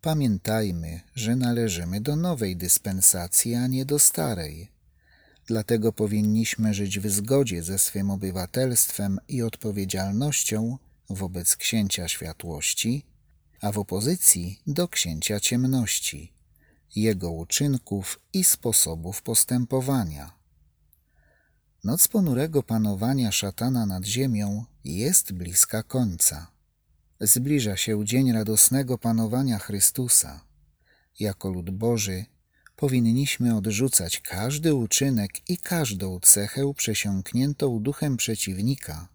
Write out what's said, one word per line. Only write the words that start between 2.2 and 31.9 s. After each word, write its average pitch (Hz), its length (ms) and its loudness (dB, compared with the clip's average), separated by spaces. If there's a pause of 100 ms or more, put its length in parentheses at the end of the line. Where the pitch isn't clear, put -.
dyspensacji, 92 960 0
a 123 120 0
nie 131 180 -2
do 143 140 0
starej. 117 720 0 (760)
Dlatego 110 480 2
powinniśmy 107 800 2
żyć 98 260 -4
w 104 100 -4
zgodzie 104 540 0
ze 95 160 -4
swym 101 320 0
obywatelstwem 98 1160 -2
i 127 140 -2
odpowiedzialnością 107 1400 -2 (320)
wobec 92 460 -2
Księcia 98 520 0
Światłości, 82 1000 -4 (560)
a 104 100 -2
w 101 60 -2
opozycji 98 920 0
do 175 200 0
Księcia 87 520 -2
Ciemności, 120 960 -2 (600)
jego 101 360 2
uczynków 98 880 -2 (140)
i 190 100 0
sposobów 85 800 0
postępowania. 120 1120 0 (1500)
Noc 190 240 2
ponurego 156 560 2
panowania 110 680 0
szatana 113 540 0
nad 92 200 -4
ziemią 107 600 -2 (180)
jest 98 500 0
bliska 90 500 0
końca. 85 640 0 (720)
Zbliża 123 580 2
się 107 280 0
dzień 127 260 4
radosnego 117 680 2
panowania 113 600 0
Chrystusa. 98 840 0 (760)
Jako 101 300 -2
lud 90 200 -6
Boży 104 560 -2 (500)